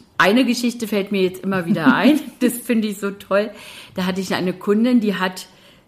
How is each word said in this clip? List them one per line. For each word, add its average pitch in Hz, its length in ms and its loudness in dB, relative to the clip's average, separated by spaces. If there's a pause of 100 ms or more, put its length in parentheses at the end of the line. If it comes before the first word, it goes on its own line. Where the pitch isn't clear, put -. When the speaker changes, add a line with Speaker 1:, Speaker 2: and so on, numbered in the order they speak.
(180)
Speaker 1:
Eine 214 260 6
Geschichte 233 420 -2
fällt 196 260 -2
mir 190 100 0
jetzt 185 200 -2
immer 185 240 -2
wieder 156 280 2
ein, 233 260 4 (100)
Speaker 2:
<laughs> - 100 -12
Speaker 1:
das 247 140 2
finde 220 340 -2
ich 196 100 -8
so 202 120 -4
toll. 202 400 -2 (440)
Da 185 120 -2
hatte 190 140 -2
ich 185 140 -4
eine 175 180 -2
Kundin, 226 480 2
die 202 160 0
hat 185 300 -4 (420)